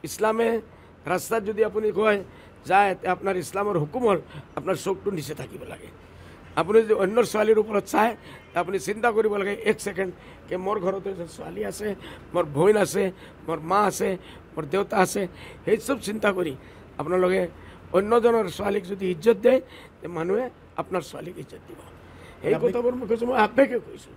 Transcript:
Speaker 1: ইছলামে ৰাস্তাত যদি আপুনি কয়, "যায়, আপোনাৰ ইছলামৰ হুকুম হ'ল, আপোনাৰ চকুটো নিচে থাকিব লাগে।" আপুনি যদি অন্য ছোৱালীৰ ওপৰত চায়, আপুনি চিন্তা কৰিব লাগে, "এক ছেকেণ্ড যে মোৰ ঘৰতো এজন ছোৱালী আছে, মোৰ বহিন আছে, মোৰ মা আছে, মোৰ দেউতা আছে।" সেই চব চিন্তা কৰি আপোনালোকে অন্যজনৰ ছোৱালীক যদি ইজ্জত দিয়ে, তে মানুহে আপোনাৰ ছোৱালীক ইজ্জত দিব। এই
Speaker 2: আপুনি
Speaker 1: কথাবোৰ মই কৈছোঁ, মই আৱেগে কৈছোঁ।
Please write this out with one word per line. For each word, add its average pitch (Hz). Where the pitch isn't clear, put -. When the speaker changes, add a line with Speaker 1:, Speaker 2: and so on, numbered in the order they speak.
Speaker 1:
ইছলামে 220
ৰাস্তাত 220
যদি 214
আপুনি 214
কয়, 208
"যায়, 190
আপোনাৰ 185
ইছলামৰ 202
হুকুম 190
হ'ল, 185
আপোনাৰ 180
চকুটো 196
নিচে 156
থাকিব -
লাগে।" -
আপুনি 170
যদি 214
অন্য 196
ছোৱালীৰ 214
ওপৰত 208
চায়, 220
আপুনি 190
চিন্তা 214
কৰিব 214
লাগে, 202
"এক -
ছেকেণ্ড 190
যে 180
মোৰ 190
ঘৰতো 190
এজন 170
ছোৱালী 180
আছে, 202
মোৰ 170
বহিন 196
আছে, 196
মোৰ 160
মা 180
আছে, 196
মোৰ 156
দেউতা 196
আছে।" 185
সেই 214
চব 262
চিন্তা 214
কৰি 165
আপোনালোকে 180
অন্যজনৰ 220
ছোৱালীক 202
যদি 190
ইজ্জত 190
দিয়ে, 254
তে 180
মানুহে 175
আপোনাৰ 175
ছোৱালীক -
ইজ্জত -
দিব। -
এই 165
Speaker 2:
আপুনি 240
Speaker 1:
কথাবোৰ 240
মই 247
কৈছোঁ, 233
মই 254
আৱেগে 226
কৈছোঁ। -